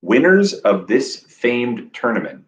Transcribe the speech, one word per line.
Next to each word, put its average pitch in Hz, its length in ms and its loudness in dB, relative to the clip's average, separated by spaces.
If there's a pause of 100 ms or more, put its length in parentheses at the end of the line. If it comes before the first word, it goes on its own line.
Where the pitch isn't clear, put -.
winners 185 520 2
of 98 340 -2
this 131 300 -2
famed 120 760 -6
tournament 104 540 -6